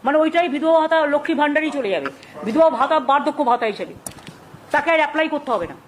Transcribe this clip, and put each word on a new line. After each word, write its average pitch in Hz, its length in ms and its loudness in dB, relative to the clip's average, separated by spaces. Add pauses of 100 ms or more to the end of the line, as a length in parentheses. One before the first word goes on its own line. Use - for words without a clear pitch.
মানে 285 140 2
ওইটাই 330 300 2
বিধবা 320 320 2
ভাতা 320 260 2
লক্ষ্মী 294 280 0
ভাণ্ডারই 294 360 0
চলে 247 200 -4
যাবে, 147 160 -2 (380)
বিধবা 302 260 4
ভাতা 277 300 0
বার্ধক্য 285 440 0
ভাতা 240 220 0
হিসেবে, 202 280 -8 (760)
তাকে 294 200 0
আর 320 60 4
অ্যাপ্লাই 311 320 0
করতে 285 220 -6
হবে 180 160 -2
না। 151 80 -14 (140)